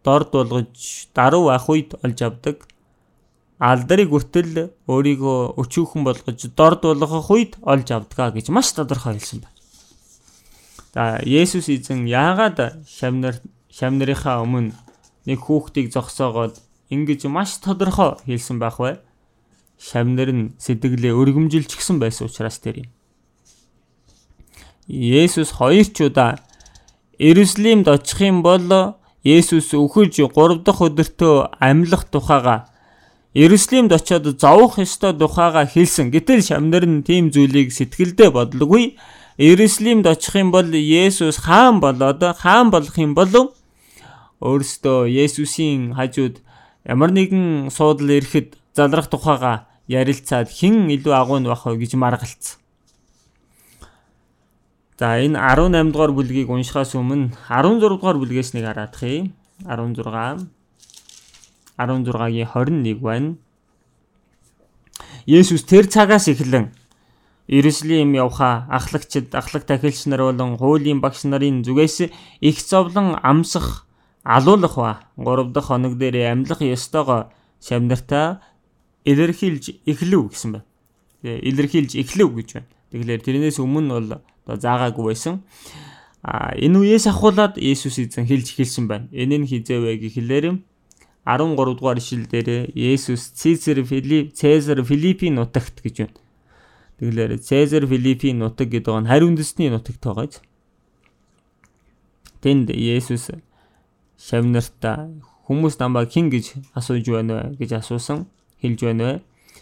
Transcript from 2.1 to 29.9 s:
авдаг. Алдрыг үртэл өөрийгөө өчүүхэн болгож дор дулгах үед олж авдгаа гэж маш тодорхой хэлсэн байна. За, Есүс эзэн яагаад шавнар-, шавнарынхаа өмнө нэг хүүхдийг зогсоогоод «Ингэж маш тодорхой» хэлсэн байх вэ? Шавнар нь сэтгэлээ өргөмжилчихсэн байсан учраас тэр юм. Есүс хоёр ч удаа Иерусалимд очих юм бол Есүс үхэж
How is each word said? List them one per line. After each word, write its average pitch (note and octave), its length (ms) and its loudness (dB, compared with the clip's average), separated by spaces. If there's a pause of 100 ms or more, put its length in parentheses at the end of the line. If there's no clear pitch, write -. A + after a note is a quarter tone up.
авдаг. B2 480 -8 (880)
Алдрыг C3 560 2
үртэл E3 720 -2
өөрийгөө C3 720 -2
өчүүхэн D3 480 -4
болгож B2+ 480 -6
дор E3 240 4
дулгах D#3 560 -2
үед A3 320 0
олж C#3 240 0
авдгаа A2+ 480 -6
гэж A2 160 -8
маш B3 240 0
тодорхой B2 400 -6
хэлсэн A2+ 320 -14
байна. - 80 -20 (1400)
За, A#2 80 -4 (240)
Есүс E3 420 0
эзэн B2+ 400 -4
яагаад D#3 800 -2
шавнар-, B2+ 560 -6 (260)
шавнарынхаа C3 800 -4
өмнө A#2+ 260 -2 (540)
нэг C3 180 -4
хүүхдийг D3 480 -2
зогсоогоод A#2 640 -6 (320)
«Ингэж C#3+ 400 -4
маш E3+ 300 -6
тодорхой» F#3+ 680 0
хэлсэн B2 380 -8
байх A2+ 160 -6
вэ? C3+ 240 -6 (720)
Шавнар B2+ 560 -2
нь A2+ 240 -4
сэтгэлээ B2 560 -2
өргөмжилчихсэн D3 880 0
байсан A2+ 300 -4
учраас A2+ 320 -10
тэр A#2+ 240 -10
юм. A#2+ 40 -20 (2000)
Есүс D3 720 2
хоёр D#3+ 260 6
ч D#3 240 0
удаа C3+ 320 2 (800)
Иерусалимд G3+ 720 6
очих C#3+ 320 0
юм F#3+ 240 4
бол F#3 500 2 (300)
Есүс D#3+ 480 4
үхэж D3 560 4